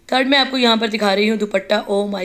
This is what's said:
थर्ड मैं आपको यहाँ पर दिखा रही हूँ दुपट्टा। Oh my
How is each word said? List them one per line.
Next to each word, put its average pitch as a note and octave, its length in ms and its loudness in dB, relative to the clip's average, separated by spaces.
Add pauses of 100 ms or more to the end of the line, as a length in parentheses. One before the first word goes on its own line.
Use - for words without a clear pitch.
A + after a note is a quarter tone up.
थर्ड C4 200 2
मैं C#4+ 100 4
आपको C4 200 0
यहाँ A#3 180 4
पर A3 120 -2
दिखा G#3 260 0
रही G#3 140 2
हूँ A3 100 0
दुपट्टा। G#3 480 -2
Oh G3+ 220 0
my F#3+ 160 -6